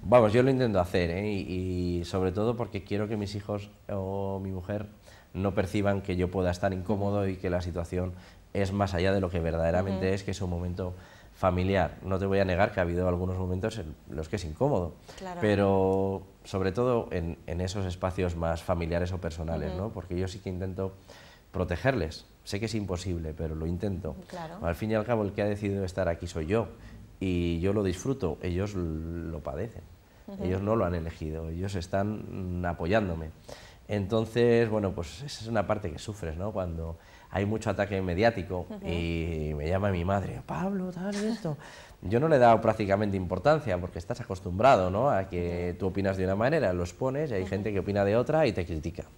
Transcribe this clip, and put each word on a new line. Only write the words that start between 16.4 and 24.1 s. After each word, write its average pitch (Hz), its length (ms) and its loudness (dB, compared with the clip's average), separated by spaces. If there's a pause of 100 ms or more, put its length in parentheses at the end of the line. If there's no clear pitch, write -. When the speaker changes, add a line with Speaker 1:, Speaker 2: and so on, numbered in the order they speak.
Speaker 1:
sobre 95 260 0
todo 123 400 2
en, 85 260 -2 (100)
en 87 120 -4
esos 92 260 -2
espacios 90 520 -2
más 82 260 -2
familiares 87 480 0
o 90 80 -6
personales, 80 540 -4
Speaker 2:
Ujú. 90 80 -6
Speaker 1:
¿no? 110 80 -4
Porque 90 280 -8
yo 92 120 -2
sí 95 100 -12
que 95 100 -8
intento 92 440 -4 (580)
protegerles. 87 760 0 (200)
Sé 101 160 -4
que 113 60 -4
es 113 80 -4
imposible, 87 600 -4
pero 78 200 -6
lo 80 120 -4
intento. 87 480 -4 (140)